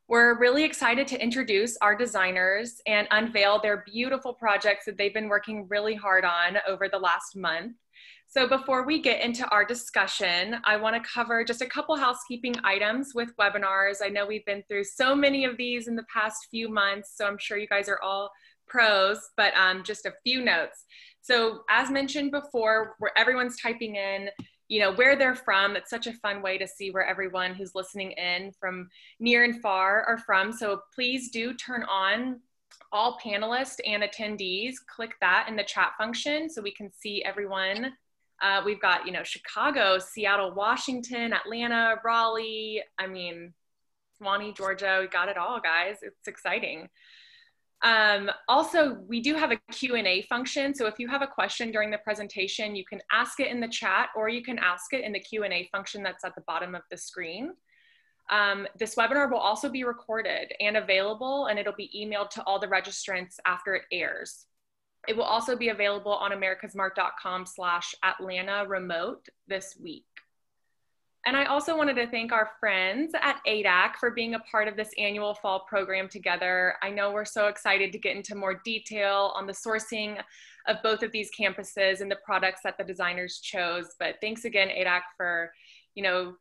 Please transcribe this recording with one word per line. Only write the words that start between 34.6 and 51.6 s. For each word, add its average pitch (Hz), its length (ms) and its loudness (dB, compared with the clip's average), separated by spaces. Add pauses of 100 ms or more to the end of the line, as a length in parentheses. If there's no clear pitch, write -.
Click 226 320 -10
that 196 280 4
in 220 60 -8
the 208 80 -2
chat 196 360 0
function 294 520 -2
so 226 120 -10
we 202 100 -6
can 202 180 -16
see 202 320 -8
everyone. 196 720 -4 (500)
Uh, 196 220 4
we've 208 160 -2
got, 180 260 2
you 185 60 -6
know, 160 100 -4
Chicago, 214 760 2
Seattle, 196 560 0
Washington, 240 800 -2
Atlanta, 226 720 4
Raleigh. 220 800 2 (160)
I 190 80 -2
mean, 175 480 -10 (640)
Swanee, 202 340 -2
Georgia, 190 480 0
we 190 60 -2
got 185 220 0
it 196 80 -4
all, 190 240 -2
guys. 175 420 0
It's - 240 -18
exciting. 180 600 -6 (920)
Um, 214 480 4 (180)
also, 302 460 4 (120)
we 233 140 -4
do 285 140 0
have 302 180 2
a 220 40 2 (140)
Q 254 240 -4
and 220 120 0
A 185 160 2
function. 269 520 -2
So 247 120 0
if - 120 -4
you 240 100 -6
have 277 140 -2
a 277 40 0
question 226 440 -2